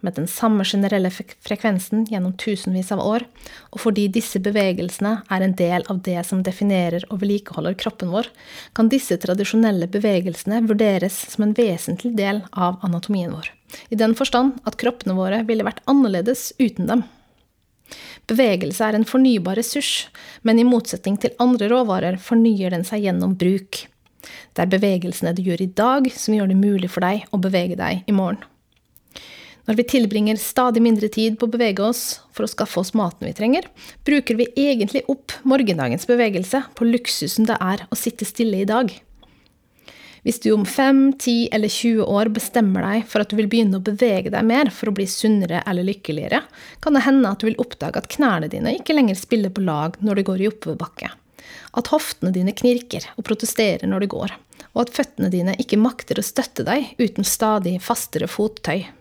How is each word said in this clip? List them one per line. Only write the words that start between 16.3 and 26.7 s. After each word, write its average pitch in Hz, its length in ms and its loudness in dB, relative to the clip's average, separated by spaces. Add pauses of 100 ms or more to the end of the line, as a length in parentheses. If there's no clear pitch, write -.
uten 196 320 0
dem. 233 160 2 (1200)
Bevegelse 214 600 2
er 214 80 0
en 220 120 4
fornybar 220 520 4
ressurs, - 480 -2 (400)
men 226 120 6
i 240 80 6
motsetning 214 520 0
til - 140 -2 (100)
andre 240 280 2
råvarer 185 520 2
fornyer 220 520 4
den 175 120 -2
seg 208 200 -2
gjennom 180 320 0
bruk. 185 460 -2 (680)
Det - 100 -2
er 185 80 0
bevegelsene 185 640 0
du 185 100 -4
gjør 185 180 0
i 185 120 -4
dag 254 380 2
som - 220 -2
gjør 196 160 2
det 190 80 4
mulig 196 340 2